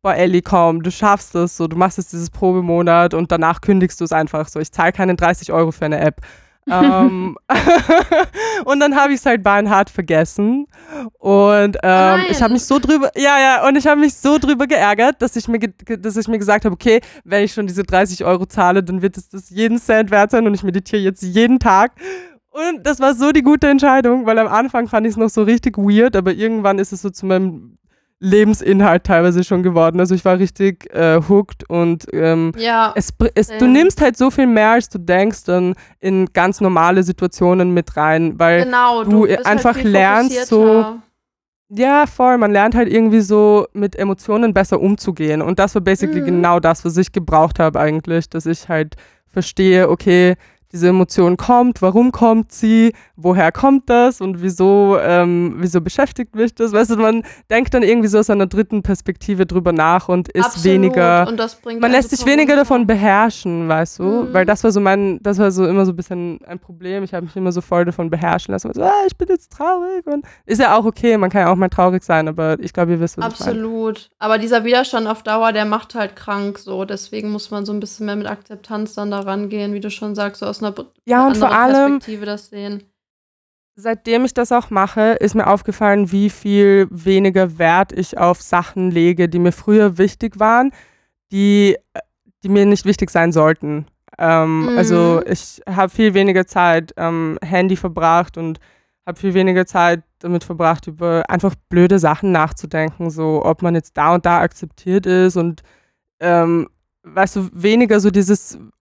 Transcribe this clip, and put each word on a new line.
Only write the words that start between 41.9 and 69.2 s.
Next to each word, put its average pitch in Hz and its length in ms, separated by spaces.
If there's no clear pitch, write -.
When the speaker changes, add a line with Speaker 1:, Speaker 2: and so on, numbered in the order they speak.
Speaker 1:
voll, 254 300
man 208 160
lernt 214 220
halt 240 140
irgendwie 220 300
so 208 540
mit 202 240
Emotionen 208 560
besser 190 260
umzugehen 160 640
und 170 180
das 196 160
war 202 60
basically 190 400
Speaker 2:
Mhm. - 40
Speaker 1:
genau 175 360
das, 165 240
was 165 100
ich 185 160
gebraucht 160 480
habe 160 200
eigentlich, 160 500
dass 165 160
ich 165 240
halt 156 260
verstehe, 185 600
okay, 180 460
diese 175 160
Emotion 180 480
kommt, 247 440
warum 220 300
kommt 226 400
sie, 226 400
woher 175 380
kommt 269 360
das 240 300
und 185 220
wieso, 190 600
ähm, 175 580
wieso 175 200
beschäftigt 226 560
mich 226 200
das? 226 180
Weißt 220 180
du, 220 60
man 220 260
denkt 233 240
dann 240 100
irgendwie 220 260
so 208 100
aus 220 100
einer 202 180
dritten 202 360
Perspektive 185 600
drüber 175 260
nach 170 380
und 180 180
ist - 160
Speaker 2:
Absolut. 170 220
Speaker 1:
weniger, 180 600
Speaker 2:
Und 226 120
das 226 180
bringt 233 240
Speaker 1:
man 233 120
Speaker 2:
einen 254 60
Speaker 1:
lässt 233 120
sich 277 100
Speaker 2:
super 262 120
Speaker 1:
weniger 294 240
Speaker 2:
runter. 277 100
Speaker 1:
davon 247 200
beherrschen, 196 840
weißt 160 300
du? 175 40
Speaker 2:
Mhm. 247 80
Speaker 1:
Weil 185 120
das 208 200
war 220 80
so 202 80
mein, 196 420
das 202 160
war 202 120
so 185 140
immer 190 200
so 185 80
ein - 20
bisschen 175 500
ein 180 140
Problem. 185 460
Ich 185 80
habe 175 120
mich 156 120
immer 185 160
so 175 80
voll 175 240
davon 170 240
beherrschen 170 420
lassen. 190 220
So, 294 100
„Ah, 381 80
ich - 80
bin 349 140